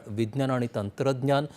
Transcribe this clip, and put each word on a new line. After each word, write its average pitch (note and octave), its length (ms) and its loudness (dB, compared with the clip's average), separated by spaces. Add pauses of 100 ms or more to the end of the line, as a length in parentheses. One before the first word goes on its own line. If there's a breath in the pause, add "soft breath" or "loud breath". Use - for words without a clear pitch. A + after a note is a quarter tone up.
विज्ञान A2+ 440 0
आणि B2 240 2
तंत्रज्ञान, C3+ 680 2 (120)